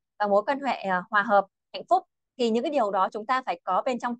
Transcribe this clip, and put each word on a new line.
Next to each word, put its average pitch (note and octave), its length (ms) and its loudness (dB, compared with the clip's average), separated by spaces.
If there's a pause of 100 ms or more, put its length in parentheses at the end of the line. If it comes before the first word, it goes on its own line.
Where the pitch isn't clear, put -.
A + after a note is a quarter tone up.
(200)
và G#3 80 0
mối G3+ 180 4
quan C#4 140 -2
hệ, C4+ 240 -4
ờ, F#3 260 -2
hòa G3+ 140 2
hợp, G3+ 220 4 (280)
hạnh G3 160 -10
phúc, F4+ 140 4 (340)
thì A#3+ 120 0
những A#3 140 0
cái D#4 80 -2
điều A3+ 200 0
đó F#3+ 200 2
chúng A3 140 -10
ta C4 200 0
phải F3+ 180 -6
có F#3+ 220 0
bên B3 140 -2
trong A#3+ 200 -6